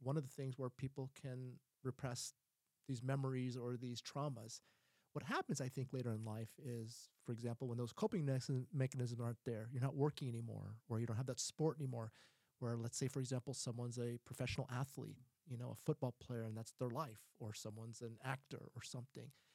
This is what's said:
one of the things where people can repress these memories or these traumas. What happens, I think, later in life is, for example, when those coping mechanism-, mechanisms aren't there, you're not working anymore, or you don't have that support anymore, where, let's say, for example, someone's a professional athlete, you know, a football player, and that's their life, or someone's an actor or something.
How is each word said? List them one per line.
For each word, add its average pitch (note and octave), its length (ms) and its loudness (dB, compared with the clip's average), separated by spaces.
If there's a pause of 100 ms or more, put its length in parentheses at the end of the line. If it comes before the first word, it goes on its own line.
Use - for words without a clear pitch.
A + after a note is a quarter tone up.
one C3 160 4
of D#3 60 4
the C3 60 -6
things C3+ 280 -2
where C3 120 0
people C3+ 420 -2 (100)
can B2+ 380 -6 (240)
repress B2+ 500 -2 (540)
these A#2+ 160 0
memories C3 520 2
or B2 220 0
these A#2+ 240 -4
traumas. B2 600 -4 (520)
What D3 120 -2
happens, A#3 360 2
I C3 60 2
think, C3 240 -2
later B2 220 2
in A2 100 -2
life A2 260 -2 (140)
is, A#2 460 -4 (160)
for B2 80 0
example, A#2 340 0
when A#2 100 0
those A#2+ 140 0
coping G3+ 340 4
mechanism-, C3 480 4
mechanisms B2+ 480 2
aren't A#2 240 0
there, A2+ 260 0
you're C3 100 2
not C3+ 140 4
working C#3+ 340 4
anymore, A2 460 -4 (120)
or A2+ 120 2
you A#2 60 4
don't A2+ 120 2
have C3 100 2
that B2+ 120 -2
support - 380 2
anymore, B2 340 -2 (480)
where, A#2 180 2
let's A#2 200 -2
say, C3+ 120 4
for C#3 100 0
example, B2+ 340 0
someone's A#2+ 460 -2
a A#2+ 260 0
professional B2+ 460 0
athlete, B2 460 -2 (320)
you B2 80 -4
know, A#2+ 140 -2
a A2 40 -4
football C3 460 2
player, A#2 220 -4
and A2 120 -2
that's A2+ 240 -6
their B2 100 2
life, A#2 300 -2 (200)
or G#2+ 140 -4
someone's A2 480 -8
an A2+ 220 -6
actor C3 500 -4
or A#2 80 -6
something. B2 500 -8 (240)